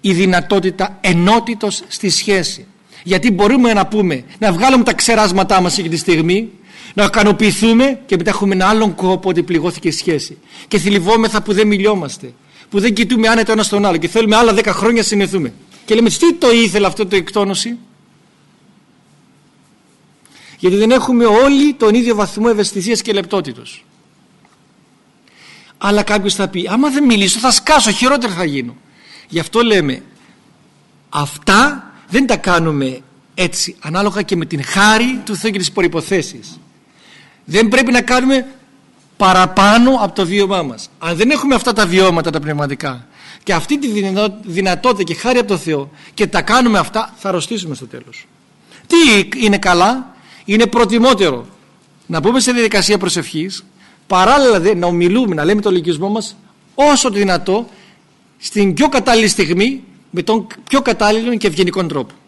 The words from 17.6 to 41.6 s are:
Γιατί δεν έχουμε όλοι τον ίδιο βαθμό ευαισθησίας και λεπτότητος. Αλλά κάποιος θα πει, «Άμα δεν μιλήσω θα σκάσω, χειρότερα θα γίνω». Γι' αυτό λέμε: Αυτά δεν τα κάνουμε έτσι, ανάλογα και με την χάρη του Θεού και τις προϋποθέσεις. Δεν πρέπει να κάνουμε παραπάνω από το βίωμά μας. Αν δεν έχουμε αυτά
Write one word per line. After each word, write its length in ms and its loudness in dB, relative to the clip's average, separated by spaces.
Γιατί 160 2
δεν 160 2
έχουμε 340 2
όλοι 480 4
τον 200 2
ίδιο 220 2
βαθμό 340 -4
ευαισθησίας 520 -2
και 120 -6
λεπτότητος. 720 -6
Αλλά 260 0
κάποιος 320 -2
θα 120 -4
πει, 240 -8
«Άμα 180 0
δεν 140 -2
μιλήσω 360 0
θα 120 0
σκάσω, 400 2
χειρότερα 420 0
θα 100 -6
γίνω». 320 -6
Γι' 120 -6
αυτό 220 -2
λέμε: 420 0
Αυτά 840 -2
δεν 180 0
τα 100 0
κάνουμε 600 -2
έτσι, 440 -4
ανάλογα 420 -4
και 140 -4
με 100 -4
την 180 -6
χάρη 640 0
του 100 -6
Θεού 160 -4
και 60 -6
τις 140 -6
προϋποθέσεις. 880 -4
Δεν 220 0
πρέπει 240 2
να 100 2
κάνουμε 460 0
παραπάνω 760 4
από 140 -2
το 100 -2
βίωμά 360 0
μας. 280 -10
Αν 160 -4
δεν 140 2
έχουμε 260 0
αυτά 180 0